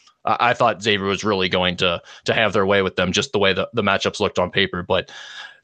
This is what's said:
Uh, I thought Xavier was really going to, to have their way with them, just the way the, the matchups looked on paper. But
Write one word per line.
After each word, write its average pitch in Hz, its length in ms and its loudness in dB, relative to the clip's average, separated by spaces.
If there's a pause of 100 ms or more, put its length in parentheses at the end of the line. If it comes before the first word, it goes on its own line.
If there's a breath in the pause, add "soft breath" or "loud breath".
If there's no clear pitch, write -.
(240 soft breath)
Uh, 110 140 0
I 120 160 2
thought 110 280 0
Xavier 104 240 0
was 98 180 -2
really 98 240 0
going 90 300 0
to, 87 220 0 (240 loud breath)
to 113 100 0
have 107 180 2
their 98 140 2
way 101 160 4
with 92 120 -2
them, 92 160 0
just - 220 -2
the 107 80 0
way 95 120 4
the, 92 200 -2
the 117 100 -2
matchups 98 380 0
looked 98 180 -2
on 90 140 0
paper. 90 320 -2
But 90 260 -2 (540 loud breath)